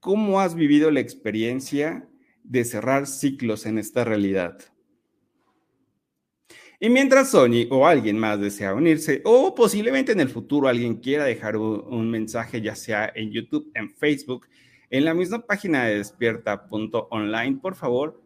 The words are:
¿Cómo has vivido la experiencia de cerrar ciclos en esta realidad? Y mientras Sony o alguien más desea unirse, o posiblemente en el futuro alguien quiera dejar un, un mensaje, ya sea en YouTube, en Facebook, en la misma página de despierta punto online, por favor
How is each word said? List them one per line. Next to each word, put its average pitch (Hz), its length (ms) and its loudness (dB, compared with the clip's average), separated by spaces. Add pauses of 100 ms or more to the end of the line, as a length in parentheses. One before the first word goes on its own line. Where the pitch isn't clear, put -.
¿Cómo 196 400 0
has 175 160 0
vivido 151 340 4
la 143 80 2
experiencia 123 1080 -4 (380)
de 123 160 0
cerrar 120 440 -2
ciclos 131 580 -4
en 110 140 -4
esta 113 260 -2
realidad? 98 540 -2 (2250)
Y 220 120 2
mientras 262 400 4
Sony 120 400 6
o 135 160 6
alguien 110 320 4
más 107 200 0
desea 101 360 -4
unirse, 151 500 0
o 254 300 4
posiblemente 240 580 0
en - 80 2
el 131 80 2
futuro 135 400 0
alguien 120 280 0
quiera 135 280 -2
dejar 110 320 -2
un, 107 300 -4
un 113 240 -4
mensaje, 113 500 -6
ya 107 160 -6
sea 107 380 -4
en 107 160 -8
YouTube, 131 440 -6
en 107 140 -8
Facebook, 135 580 -4 (440)
en 135 160 0
la 165 80 0
misma 185 320 -4
página 170 400 -2
de 107 100 0
despierta 110 720 -4
punto 110 420 -6
online, 113 520 -4
por 190 140 -8
favor 139 480 -4